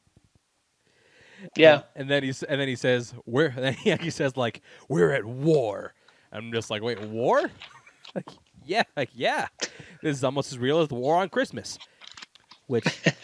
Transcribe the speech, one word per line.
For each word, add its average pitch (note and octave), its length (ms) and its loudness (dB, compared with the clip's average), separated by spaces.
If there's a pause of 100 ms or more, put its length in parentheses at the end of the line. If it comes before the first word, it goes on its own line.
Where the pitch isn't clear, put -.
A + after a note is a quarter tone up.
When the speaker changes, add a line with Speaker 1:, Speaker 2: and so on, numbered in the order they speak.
(1600)
Speaker 1:
Yeah. D#3+ 180 10
Speaker 2:
And, C#3+ 100 -2 (120)
and C#3 140 -4
then C#3+ 120 2
he's, C3 220 -4
and C#3 160 -2
then C3+ 80 -2
he B2+ 80 -4
says, B2 360 0 (140)
"We're," C3 200 2
<laughs> B2+ 100 -4
and C3 80 -4
then C3 100 0
he, - 220 0
he D#3+ 140 -4
says, C#3 260 -2
like, A#2+ 260 -2 (260)
"We're D#3+ 220 4
at B2+ 140 -2
war." A#2+ 720 0 (360)
I'm A2+ 220 -12
just A2+ 180 -4
like, G#2+ 120 -4
"Wait, A2+ 200 -4
war?" C3+ 540 0
<laughs> - 40 -20 (540)
Like, F#3 140 -8 (360)
yeah, F#3 180 -2 (140)
like, C#3 180 -2
yeah. G#3+ 340 -2 (540)
This D3+ 160 -2
is A#2+ 40 -8
almost C#3 300 -2
as B2+ 60 -12
real C3+ 220 2
as D#3+ 80 2
the B2+ 60 -8
war C3 220 2
on F#3 140 0
Christmas. - 480 -4 (880)
Which, A#2+ 160 0 (400)